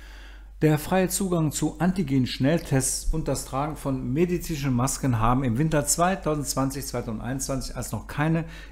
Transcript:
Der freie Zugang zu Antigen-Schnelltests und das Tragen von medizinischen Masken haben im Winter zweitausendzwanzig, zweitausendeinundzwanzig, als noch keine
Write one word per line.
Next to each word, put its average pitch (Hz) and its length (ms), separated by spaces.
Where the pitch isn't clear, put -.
Der 151 160
freie 185 300
Zugang 175 440
zu - 280
Antigen-Schnelltests 139 1300
und 156 160
das 135 160
Tragen 143 320
von 131 360
medizinischen 156 600
Masken 123 460
haben 123 260
im 113 140
Winter 156 260
zweitausendzwanzig, 147 1040
zweitausendeinundzwanzig, 123 880
als 123 160
noch 107 140
keine 156 380